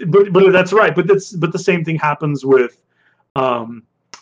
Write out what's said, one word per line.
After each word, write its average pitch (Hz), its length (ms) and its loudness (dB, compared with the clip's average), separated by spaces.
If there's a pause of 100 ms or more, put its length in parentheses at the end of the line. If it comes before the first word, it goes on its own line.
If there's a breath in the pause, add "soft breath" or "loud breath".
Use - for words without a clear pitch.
but, 196 260 2
but 190 200 4
that's 180 200 2
right. 196 220 2
But 170 120 -2
that's, 190 260 0
but 165 200 -4
the 180 60 -6
same 175 260 -2
thing 160 120 -4
happens 147 500 -4
with, 127 320 0 (560)
um, 120 480 -4 (400)